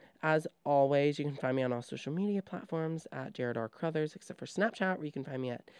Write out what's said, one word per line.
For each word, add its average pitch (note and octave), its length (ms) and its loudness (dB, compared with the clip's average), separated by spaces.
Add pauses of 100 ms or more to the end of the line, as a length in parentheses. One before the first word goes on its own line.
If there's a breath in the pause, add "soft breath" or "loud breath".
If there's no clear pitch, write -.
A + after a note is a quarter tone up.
(220 loud breath)
As D#3 240 4 (180)
always, C#3+ 540 6
you D3+ 60 0
can C#3+ 120 -4
find C3 200 0
me C3 60 2
on B2+ 100 2
all A#2+ 80 -2
social B2+ 320 -6
media G3 300 0
platforms E3 680 -4
at C3 220 -8
Jared A#2+ 240 -2
R A2+ 140 -2
Crothers, D#3+ 440 -2
except - 240 -14
for - 60 -10
Snapchat, F#3 540 0
where D3+ 80 -6
you D3 60 -8
can C3+ 120 -6
find C#3 160 -4
me B2+ 80 -2
at A#2+ 320 -8